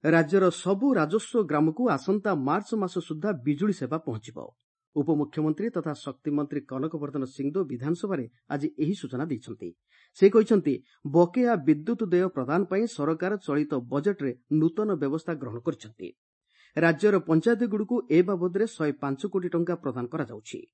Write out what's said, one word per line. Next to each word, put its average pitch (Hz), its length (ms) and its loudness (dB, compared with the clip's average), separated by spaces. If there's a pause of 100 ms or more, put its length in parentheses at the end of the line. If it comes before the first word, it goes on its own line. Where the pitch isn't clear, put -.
ରାଜ୍ୟର 165 400 4 (100)
ସବୁ 196 400 -2
ରାଜସ୍ୱ 196 560 0
ଗ୍ରାମକୁ 156 400 2
ଆସନ୍ତା 190 480 0
ମାର୍ଚ୍ଚ 147 360 -2
ମାସ 190 280 -4
ସୁଦ୍ଧା 165 280 -6 (120)
ବିଜୁଳି 151 320 0
ସେବା 139 240 -4
ପହଞ୍ଚିବ। 113 400 -8 (580)
ଉପମୁଖ୍ୟମନ୍ତ୍ରୀ 151 760 0
ତଥା 160 220 -4
ଶକ୍ତିମନ୍ତ୍ରୀ 143 720 -4
କନକବର୍ଦ୍ଧନ 143 600 -6
ସିଂହଦେଓ 139 400 -4
ବିଧାନସଭାରେ 143 600 -4 (240)
ଆଜି 143 200 -4 (120)
ଏହି 160 140 0
ସୂଚନା 131 340 -6
ଦେଇଛନ୍ତି। 110 400 -8 (500)
ସେ 190 120 8
କହିଛନ୍ତି, 208 440 4 (320)
ବକେୟା 175 480 4 (120)
ବିଦ୍ୟୁତ୍ 160 460 2
ଦେୟ 180 240 4
ପ୍ରଦାନ 139 280 0
ପାଇଁ 196 240 0
ସରକାର 165 480 -2
ଚଳିତ 147 360 -2 (200)
ବଜେଟ୍ରେ 143 400 -2 (200)
ନୂତନ 165 440 2
ବ୍ୟବସ୍ଥା 147 380 -4
ଗ୍ରହଣ 123 260 -10
କରିଛନ୍ତି। 113 480 -8 (680)
ରାଜ୍ୟର 165 380 4 (140)
ପଞ୍ଚାୟତଗୁଡ଼ିକୁ 214 680 2 (140)
ଏ 160 120 6
ବାବଦରେ 185 440 0
ଶହେ 151 260 -2
ପାଞ୍ଚ 139 340 -6
କୋଟି 180 220 -4
ଟଙ୍କା 170 280 0
ପ୍ରଦାନ 123 300 -6
କରାଯାଉଛି। 120 540 -8 (120)